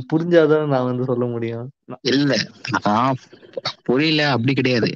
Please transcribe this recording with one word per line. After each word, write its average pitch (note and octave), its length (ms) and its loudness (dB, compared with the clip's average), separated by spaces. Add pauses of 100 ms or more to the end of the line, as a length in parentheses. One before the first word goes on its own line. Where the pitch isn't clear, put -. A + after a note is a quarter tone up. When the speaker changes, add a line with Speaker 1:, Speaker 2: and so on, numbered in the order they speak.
Speaker 1:
புரிஞ்சாதான் D#3 600 4
நான் C3+ 180 0
வந்து B2 200 -2
சொல்ல B2 220 -2
முடியும். A#2 440 -6 (300)
Speaker 2:
இல்ல, C3+ 340 0 (500)
நான் A#2+ 320 2 (680)
புரியல D3 480 0
அப்படி B2 220 0
கிடையாது. B2+ 420 2